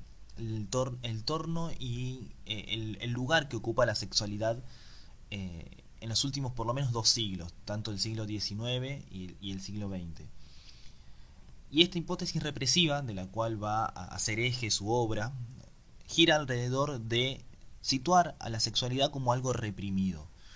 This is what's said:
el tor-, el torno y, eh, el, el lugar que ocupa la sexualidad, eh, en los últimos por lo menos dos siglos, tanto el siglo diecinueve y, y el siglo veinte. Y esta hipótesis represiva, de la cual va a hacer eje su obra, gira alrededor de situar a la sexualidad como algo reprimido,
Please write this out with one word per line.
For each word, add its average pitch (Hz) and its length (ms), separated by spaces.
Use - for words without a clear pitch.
el 110 320
tor-, 127 340
el 110 220
torno 165 480
y, 127 640
eh, 107 220
el, 110 320
el 120 100
lugar 143 380
que 120 80
ocupa 113 280
la 107 120
sexualidad, 107 680
eh, 92 520
en 110 80
los 113 160
últimos 139 280
por 113 160
lo 120 60
menos 135 180
dos 113 160
siglos, 95 440
tanto 107 260
el 101 80
siglo 110 280
diecinueve 123 840
y, 92 300
y 98 100
el 95 100
siglo 101 280
veinte. 87 400
Y 151 120
esta 180 160
hipótesis 170 440
represiva, 143 600
de 120 100
la 92 140
cual 110 360
va 107 220
a - 220
hacer 107 340
eje 120 300
su 101 200
obra, 117 440
gira 165 300
alrededor 131 600
de 120 460
situar 156 560
a - 100
la 113 100
sexualidad 127 520
como 131 240
algo 127 180
reprimido, 95 800